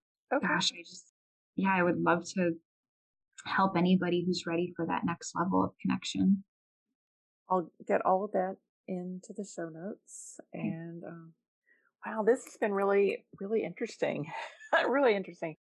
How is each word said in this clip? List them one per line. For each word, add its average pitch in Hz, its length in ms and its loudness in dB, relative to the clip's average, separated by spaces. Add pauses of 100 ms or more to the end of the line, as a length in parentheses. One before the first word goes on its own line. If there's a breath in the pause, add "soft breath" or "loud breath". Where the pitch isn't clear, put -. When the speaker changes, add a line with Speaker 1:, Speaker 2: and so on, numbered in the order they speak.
(340)
Speaker 1:
Okay. 262 120 0
Speaker 2:
gosh, - 260 0
I 175 100 -14
just, - 320 -20 (420)
yeah, 190 180 2
I 180 80 4
would 175 160 4
love 170 260 2 (100)
to 175 240 0 (880)
help 196 320 2
anybody 180 480 4
who's 180 200 -2
ready 175 300 -2
for 165 100 -2
that 175 200 -2
next - 280 -4
level 185 300 2
of 190 140 -4
connection. 190 680 0 (1040)
Speaker 1:
I'll 185 220 0 (160)
get - 180 2
all 185 200 2
of 208 80 -8
that 190 240 0 (300)
into 185 460 -8
the 202 120 -10
show 170 240 -10
notes. - 720 -14 (160)
Speaker 2:
Okay. - 140 -4
Speaker 1:
And, 165 360 -8
um, 165 300 -16 (680)
wow, 214 200 -2
this 254 200 4
has - 140 -20
been 208 160 0
really, 196 500 2 (160)
really 202 220 -2
interesting. 151 720 -4
<laughs> - 60 -8 (440 loud breath)
Really 240 300 4
interesting. 175 480 -8